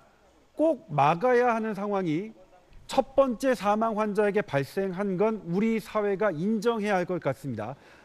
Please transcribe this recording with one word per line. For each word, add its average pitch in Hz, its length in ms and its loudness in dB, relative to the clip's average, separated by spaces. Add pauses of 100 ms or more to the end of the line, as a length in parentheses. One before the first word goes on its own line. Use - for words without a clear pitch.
(540)
꼭 311 360 0
막아야 220 640 4
하는 220 200 -2
상황이 196 580 -2 (540)
첫 - 280 -2
번째 262 400 2
사망 208 440 0
환자에게 208 440 2
발생한 185 760 -2
건 214 280 0
우리 214 340 0
사회가 208 520 -2
인정해야 208 640 0
할 180 80 0
것 175 180 -4
같습니다. 127 540 -6 (280)